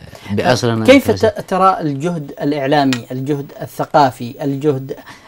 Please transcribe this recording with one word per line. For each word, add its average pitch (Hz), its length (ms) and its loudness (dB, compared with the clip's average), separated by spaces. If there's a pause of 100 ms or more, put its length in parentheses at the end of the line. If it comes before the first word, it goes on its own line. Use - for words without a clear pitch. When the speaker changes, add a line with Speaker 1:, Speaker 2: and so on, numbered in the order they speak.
(320)
Speaker 1:
بأصلنا، 113 540 0
Speaker 2:
كيف 262 240 6
Speaker 1:
نتمسك 214 280 2
Speaker 2:
ت-، - 120 -12
ترى 190 320 2
الجهد 151 500 -6 (100)
الإعلامي، 139 680 0
الجهد 135 400 -6 (100)
الثقافي، 135 840 -2
الجهد، 139 520 -2 (320)